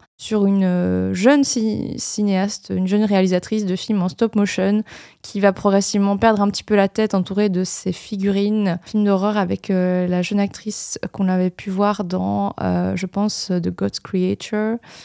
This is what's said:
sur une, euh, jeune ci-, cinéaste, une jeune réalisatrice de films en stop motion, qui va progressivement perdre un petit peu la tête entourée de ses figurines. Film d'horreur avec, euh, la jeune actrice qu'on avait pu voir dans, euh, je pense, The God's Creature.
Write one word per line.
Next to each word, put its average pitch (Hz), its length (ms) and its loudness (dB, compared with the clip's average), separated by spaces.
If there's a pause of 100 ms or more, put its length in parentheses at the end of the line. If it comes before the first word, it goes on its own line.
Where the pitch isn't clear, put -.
(180)
sur 214 280 0
une, 196 180 4
euh, 185 500 0
jeune 262 300 4
ci-, 220 520 -2
cinéaste, 202 800 -2
une 185 120 0
jeune 208 180 2
réalisatrice 190 600 2
de 185 120 -2
films 202 260 -2
en 180 80 0
stop - 260 -2
motion, 202 460 2 (400)
qui - 180 -8
va 196 140 6
progressivement 202 640 2
perdre 214 240 4
un 202 80 2
petit - 120 -4
peu 214 140 0
la 196 120 4
tête 220 260 -2
entourée 196 340 0
de 185 160 0
ses - 280 -4
figurines. 202 920 0
Film 214 200 0
d'horreur 202 340 2
avec, 190 320 -2
euh, 180 360 2
la 180 140 0
jeune 190 200 0
actrice - 580 -6 (140)
qu'on 190 180 0
avait 185 200 2
pu - 200 -10
voir 202 340 0
dans, 185 560 -2
euh, 180 340 0
je 185 120 -4
pense, 202 440 -4 (120)
The 175 120 -2
God's 196 260 -4
Creature. 208 760 -2 (280)